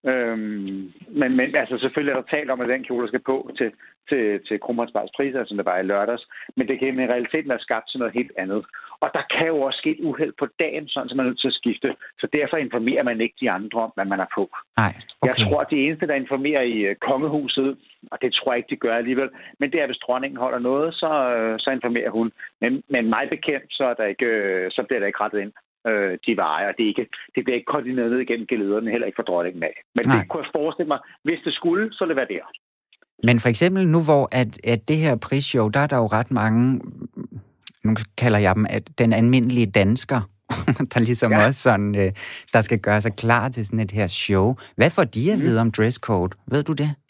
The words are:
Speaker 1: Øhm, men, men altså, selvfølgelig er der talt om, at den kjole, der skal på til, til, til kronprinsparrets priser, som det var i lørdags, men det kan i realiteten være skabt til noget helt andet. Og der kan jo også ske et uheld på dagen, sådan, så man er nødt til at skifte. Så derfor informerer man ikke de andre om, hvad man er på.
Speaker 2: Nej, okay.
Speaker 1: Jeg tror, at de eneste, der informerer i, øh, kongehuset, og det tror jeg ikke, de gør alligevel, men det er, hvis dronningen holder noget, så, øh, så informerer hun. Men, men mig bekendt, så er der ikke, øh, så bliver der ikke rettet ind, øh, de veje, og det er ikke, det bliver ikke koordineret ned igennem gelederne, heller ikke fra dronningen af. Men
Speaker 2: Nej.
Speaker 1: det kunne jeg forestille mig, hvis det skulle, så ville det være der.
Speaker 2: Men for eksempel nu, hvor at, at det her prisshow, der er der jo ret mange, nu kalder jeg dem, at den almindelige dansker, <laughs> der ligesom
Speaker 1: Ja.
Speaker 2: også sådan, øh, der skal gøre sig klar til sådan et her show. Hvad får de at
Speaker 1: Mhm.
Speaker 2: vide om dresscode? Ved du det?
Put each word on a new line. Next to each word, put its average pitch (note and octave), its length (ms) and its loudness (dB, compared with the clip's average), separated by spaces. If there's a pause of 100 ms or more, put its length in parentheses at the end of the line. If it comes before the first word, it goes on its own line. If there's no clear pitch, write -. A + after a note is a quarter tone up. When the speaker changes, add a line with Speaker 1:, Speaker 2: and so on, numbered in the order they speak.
(120)
Speaker 1:
Øhm, G#2+ 800 -4 (300)
men, B2+ 80 2 (100)
men B2 80 2 (140)
altså, B2 160 -4
selvfølgelig C#3 360 -2
er C3 80 -2
der - 140 -6
talt D3 160 -4
om, B2+ 100 -2
at A#2+ 80 -2
den B2+ 140 -2
kjole, B2 200 -4
der A2+ 100 -4
skal B2+ 180 -2
på C3+ 260 -4
til, A#2 120 0 (400)
til, C3 140 2 (240)
til G#2+ 160 -2
kronprinsparrets A#2 540 -4
priser, C3+ 280 -2
som G#2 120 -8
det G2 80 -2
var F2+ 140 2
i F#2+ 120 -2
lørdags, G#2 320 0 (340)
men B2 100 0
det B2+ 120 -2
kan C3 200 -2
i B2 140 0
realiteten C#3 360 -2
være A#2+ 180 -4
skabt A2+ 220 -2
til C3 100 -8
noget A2+ 200 -4
helt - 180 -4
andet. F#2+ 240 -2 (420)
Og C#3 140 -2
der C#3 60 -2 (120)
kan E3 120 0
jo D#3+ 140 0
også C3+ 180 -2
ske D#3 180 -2
et D#3+ 120 -8
uheld D3+ 320 -4
på C#3+ 60 -2 (120)
dagen, D3+ 280 -4
sådan, B2+ 220 -6
så B2 60 -10
man C3+ 100 0
er B2+ 40 2
nødt B2 120 -4
til C3+ 120 0
at - 80 -4
skifte. A#2+ 280 -2 (320)
Så A#2 60 -4 (100)
derfor D3 200 0
informerer C3 460 0
man A#2 180 -2
ikke A#2 200 -4
de A#2+ 100 0
andre G#2+ 360 -4
om, A#2 80 -12
hvad G2 100 -2
man G2 140 -2
er F#2 180 -2
på. G2+ 60 0 (380)
Speaker 2:
Nej, G2+ 120 0 (280)
okay. B2+ 60 2
Speaker 1:
Jeg B2+ 80 2 (100)
tror, C#3+ 160 2
at C#3+ 120 -2
de C#3+ 120 2
eneste, D#3 220 -2
der D3 60 0 (100)
informerer C#3 380 0
i, A#2+ 160 0 (120)
øh, G#2 60 -2 (140)
kongehuset, C#3 600 0 (420)
og - 100 -10
det B2 120 0
tror - 200 -2
jeg A#2+ 40 0
ikke, A#2 180 -6
de - 100 -6
gør A2+ 100 2
alligevel, B2 340 0 (300)
men C#3 120 -2
det D#3+ 100 0
er, C#3 40 2
hvis B2 200 -10
dronningen C3 400 -2
holder B2+ 140 -2
noget, C#3+ 360 0
så, D#3+ 160 -2 (240)
øh, A2 240 -2
så - 120 -2
informerer A#2+ 460 -2
hun. A2+ 140 0 (300)
Men, A#2+ 100 2 (180)
men A#2 200 0
mig A#2 160 0 (100)
bekendt, C#3+ 320 -4 (100)
så C#3 140 0
er - 20 -2
der A2 200 -2
ikke, B2 120 -2
øh, G2 460 0
så B2+ 160 -2
bliver B2 120 0
der G2+ 80 0
ikke G#2 160 -2
rettet G#2+ 160 -2
ind, G2+ 120 -6 (360)
øh, G2 300 0 (100)
de A2 100 2
veje, E2+ 320 0
og - 80 -4
det A#2 60 0
er G#2+ 100 4
ikke, A2+ 140 -2 (280)
det B2+ 80 0
bliver B2 160 0
ikke - 140 -6
koordineret B2 380 -2
ned B2+ 80 2
igennem A#2 280 -2
gelederne, G#2+ 440 0
heller A2+ 160 0
ikke G2 120 -6
fra G2+ 120 -4
dronningen F2 320 -2
af. D#2+ 120 -4 (200)
Men A2 120 0
Speaker 2:
Nej. B2+ 120 6
Speaker 1:
det G2 100 -4
kunne D#3+ 140 -6
jeg - 160 -12
forestille D#3 280 -2
mig, C#3+ 120 0 (240)
hvis D#3+ 220 -2
det D3+ 80 -2
skulle, F#3+ 400 0
så - 120 -18
ville D#3+ 100 0
det C3+ 60 2
være G2+ 180 -4
der. - 60 -14 (840)
Speaker 2:
Men A#2+ 120 6
for B2 100 4
eksempel F#3 380 4
nu, E3 160 6
hvor D3 200 6 (180)
at, A2 100 0 (220)
at A#2 140 -2
det D#3 100 4
her D3+ 180 4
prisshow, C3+ 540 2
der C#3 100 0
er D3 80 2
der C#3 100 0
jo A2+ 80 4
ret A2 260 0
mange, A#2 500 4 (1040)
nu A2 80 2 (260)
kalder A2+ 220 4
jeg F#2+ 160 4
dem, G#2+ 140 2
at - 140 -4 (160)
den A2+ 140 4
almindelige A#2+ 580 4
dansker, A2 500 2 (360)
<laughs> - 360 0
der B2 60 2
ligesom A#2 320 2
Speaker 1:
Ja. G#2 140 6
Speaker 2:
også C3+ 160 2
sådan, G#2 340 4
øh, F#2+ 160 2 (420)
der A2+ 80 6
skal G#2+ 180 0
gøre G#2 220 2
sig G#2 140 -2
klar A#2 340 2
til B2 160 -6
sådan G#2+ 140 -2
et G2 120 -2
her G2+ 160 0
show. G2+ 480 2 (200)
Hvad C#3+ 140 4
får F3+ 140 2
de B2+ 280 0
at A3+ 60 2
Speaker 1:
Mhm. - 100 0
Speaker 2:
vide A2+ 140 4
om A2+ 100 2
dresscode? G#2+ 600 0 (160)
Ved D3 160 0
du D#3 100 -2
det? D3 160 0 (200)